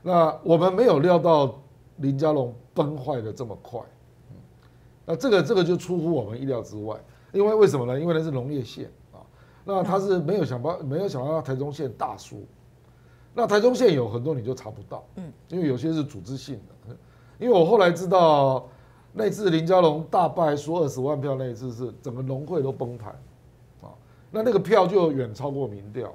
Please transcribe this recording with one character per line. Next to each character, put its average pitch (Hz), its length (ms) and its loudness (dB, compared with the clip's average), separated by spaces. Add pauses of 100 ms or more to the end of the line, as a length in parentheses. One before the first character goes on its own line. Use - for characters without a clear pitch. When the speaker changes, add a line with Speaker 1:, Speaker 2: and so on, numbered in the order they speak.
Speaker 1:
那 165 420 2
我 165 140 4
们 185 160 4
没 208 100 4
有 226 160 6
料 175 180 4
到 151 420 2 (380)
林 135 200 -2
佳 156 140 2
龙 123 220 -2 (200)
崩 151 240 -2
坏 131 240 -6
的 107 120 -8
这 131 100 -10
么 101 180 -12
快， 113 180 -14 (500)
嗯， - 60 -20 (680)
那 165 100 -4
这 262 160 -2
个， 190 100 6
这 196 140 0
个 185 80 4
就 175 120 2
出 175 220 -4
乎 165 140 -2
我 131 120 -2
们 110 160 -10
意 139 60 -8
料 123 160 -4
之 107 220 -14
外， 107 120 -8 (360)
因 196 120 0
为 214 120 2
为 214 100 8
什 143 140 2
么 123 80 -2
呢？ 131 120 -4
因 160 60 -4
为 170 80 0
那 160 100 0
是 160 60 -6
农 135 240 -6
业 135 100 -6
县 - 280 -14 (200)
啊， - 60 -20 (460)
那 190 180 -2
他 180 180 0
是 190 200 0
没 160 160 -2
有 175 100 0
想 120 160 -6
到， 165 160 -4
没 147 220 -6
有 202 80 -2
想 139 180 -6
到 156 160 -2
台 131 140 -4
中 143 180 -6
县 139 240 -8
大 110 180 -6
输， 104 300 -18 (880)
那 226 140 0
台 208 120 4
中 247 140 6
县 240 220 4
有 120 120 0
很 120 160 -4
多 156 120 -2
你 117 80 -8
就 127 100 -6
查 - 160 -12
不 101 140 -16
到， 113 200 -16 (120)
Speaker 2:
嗯。 190 80 -14 (240)
Speaker 1:
因 175 120 -6
为 160 80 0
有 127 80 2
些 147 160 -4
是 156 120 -2
组 113 180 -10
织 131 160 -10
性 127 240 -12 (260)
的， 117 80 -18 (440)
因 240 120 2
为 190 80 8
我 160 60 8
后 214 140 4
来 180 100 6
知 175 180 -4
道 147 640 4 (440)
那 208 180 -2
次 202 180 -2
林 160 160 0
佳 185 160 6
龙 156 300 2
大 175 180 2
败 151 260 0
输 147 200 -6
二 165 120 0
十 127 120 -8
万 139 200 -2
票 139 160 -4
那 131 100 -6
一 123 80 -8
次 123 180 -10
是 117 200 -10 (120)
整 123 100 -10
个 127 80 -10
农 135 240 -8
会 160 160 -4
都 135 100 -2
崩 123 260 -8
盘， 104 140 -16 (720)
啊， - 80 -20 (400)
那， 220 140 -4
那 240 80 2
个 202 80 2
票 185 260 4
就 180 260 2
远 123 220 -4
超 127 160 -8
过 139 180 -6
民 101 240 -14
调 113 240 -10